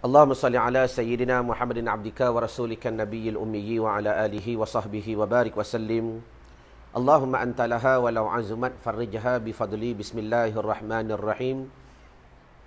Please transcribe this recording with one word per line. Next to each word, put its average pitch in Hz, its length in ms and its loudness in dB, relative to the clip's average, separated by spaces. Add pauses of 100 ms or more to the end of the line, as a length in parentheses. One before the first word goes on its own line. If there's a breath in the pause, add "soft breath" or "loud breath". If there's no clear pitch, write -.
اللهم 139 320 8
صل 123 160 2
على 120 320 4
سيدنا 123 560 0
محمد 120 400 -2
عبدك 110 480 0
ورسولك 117 560 -2
النبي 110 480 -2
الأمي 107 400 -4
وعلى 104 500 2
آله 104 300 -4
وصحبه 107 480 -4
وبارك 110 560 0
وسلم. 113 640 -2 (720 loud breath)
اللهم 131 400 4
أنت 123 240 -2
لها 120 400 4
ولو 113 320 2
عزمت 117 420 -4 (140)
فرجها 113 560 -2
بفضل. 107 400 -4 (160)
بسم 104 240 -8
الله 110 320 2
الرحمن 110 560 -2
الرحيم. 107 460 -2 (1080 loud breath)